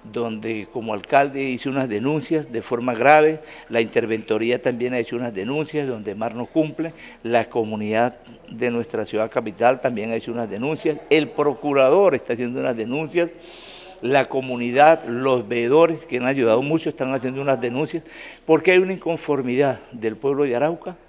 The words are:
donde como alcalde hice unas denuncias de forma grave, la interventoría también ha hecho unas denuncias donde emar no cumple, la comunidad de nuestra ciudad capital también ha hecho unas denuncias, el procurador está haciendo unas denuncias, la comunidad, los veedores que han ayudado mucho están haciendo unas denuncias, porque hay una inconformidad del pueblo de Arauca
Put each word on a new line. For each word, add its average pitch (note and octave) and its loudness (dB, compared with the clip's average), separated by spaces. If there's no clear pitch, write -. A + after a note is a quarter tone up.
donde A2 -6
como A2+ -8
alcalde C3+ -2
hice C3 -4
unas C3 -2
denuncias C#3 -2
de A2 -6
forma A#2+ -4
grave, D#3 6
la A#2 0
interventoría A2+ 0
también B2 -2
ha - 0
hecho A#2+ -4
unas A#2+ -4
denuncias C#3+ -4
donde G#2+ -6
emar A2 -6
no A#2 -8
cumple, D#3 -2
la A2+ 2
comunidad A2 0
de A#2+ -4
nuestra A2+ -4
ciudad A2 -2
capital A#2+ 0
también A2+ -4
ha A2+ -4
hecho A2+ -8
unas A2+ -6
denuncias, D3 -4
el D3+ 4
procurador D3 4
está A#2+ -4
haciendo B2 -4
unas C3 -2
denuncias, D3+ -2
la C#3 2
comunidad, B2+ 2
los B2 0
veedores C#3 2
que B2 -4
han B2 -4
ayudado B2+ 2
mucho D#3 -2
están C3 -4
haciendo C3 -4
unas C3+ 0
denuncias, C#3+ -4
porque D#3+ 4
hay F#3 8
una F#3+ 0
inconformidad C#3 -2
del A2 -4
pueblo C#3 0
de A#2+ -2
Arauca E3 -2